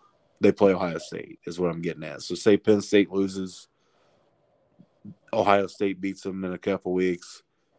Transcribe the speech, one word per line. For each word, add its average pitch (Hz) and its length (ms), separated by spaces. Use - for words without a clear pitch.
they 101 120
play 98 220
Ohio 87 240
State - 480
is 85 120
what 90 120
I'm 82 120
getting 78 220
at. 71 180
So - 120
say 101 220
Penn 104 260
State 101 280
loses, 95 580
Ohio 101 340
State 98 340
beats 98 220
them 95 220
in 90 80
a 90 60
couple 95 340
weeks, 92 500